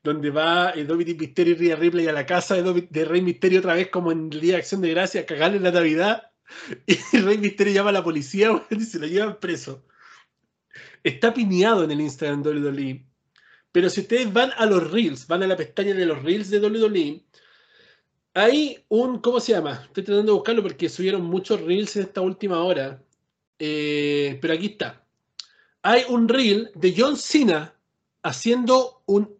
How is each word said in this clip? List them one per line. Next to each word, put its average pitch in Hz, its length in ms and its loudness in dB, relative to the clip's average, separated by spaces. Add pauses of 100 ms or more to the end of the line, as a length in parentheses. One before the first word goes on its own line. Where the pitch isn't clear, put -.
donde 147 280 -2
va, 170 400 2
eh, 160 140 -6
Dominic 165 360 -4
Mysterio 170 340 0
y - 20 -2
Rhea 165 200 2
Ripley 170 320 2
a 156 40 0
la 147 140 -4
casa 180 300 0
de 180 80 2
Domi-, 180 260 0
de 156 140 -2
Rey 165 180 2
Mysterio 185 380 2
otra 180 140 0
vez, 185 160 0
como 170 200 0
en 160 220 -2
el 151 80 -8
Día 170 140 4
de 175 40 0
Acción 196 220 -4
de 175 100 0
Gracias, 185 320 0
a - 40 -16
cagarle 170 340 0
la 185 100 2
Navidad, 170 640 0 (260)
<laughs> - 280 -16
y - 320 2
Rey 208 200 4
Mysterio 202 360 0
llama 202 160 2
a - 20 4
la 190 100 0
policía, 165 480 0
<laughs> - 20 4
weón, 220 180 -2
y 214 100 -4
se 226 180 -6
lo 151 80 -6
llevan 196 320 -2
preso. 143 460 -10 (1200)
Está 156 280 0
pineado 202 520 2
en 151 80 -2
el 147 80 -4
Instagram 143 420 -4
de 151 80 -2
W 147 160 -2
W 139 240 -6
E. 131 160 -14 (640)
Pero 180 200 2
si 202 100 -4
ustedes 233 320 0
van 247 240 2
a 226 100 2
los 185 240 2
Reels, 170 380 -2
van 180 160 0
a - 20 0
la 185 100 0
pestaña 196 380 -4
de 185 120 0
los 147 180 -2
Reels 190 260 -2
de 208 80 2
W 214 220 0
W 202 280 2
E, 151 160 -10 (1120)
hay 262 540 2
un, 240 320 0
¿cómo 240 180 0
se 233 140 0
llama? 151 320 -4
Estoy - 180 -10
tratando 208 300 0
de 202 60 4
buscarlo 226 240 0
porque 175 260 -4
subieron 190 340 -2
muchos 180 380 -2
Reels 185 340 -2
en 202 80 -2
esta 190 180 -8
última 185 440 -2
hora. 135 360 -2 (580)
Eh, 147 840 -4
pero 165 100 -2
aquí 165 140 -2
está. 143 360 -12 (800)
Hay 240 280 4
un 233 180 4
Reel 226 460 2
de 175 220 2
John 262 200 4
Cena 180 580 2 (480)
haciendo 247 840 0
un 202 340 0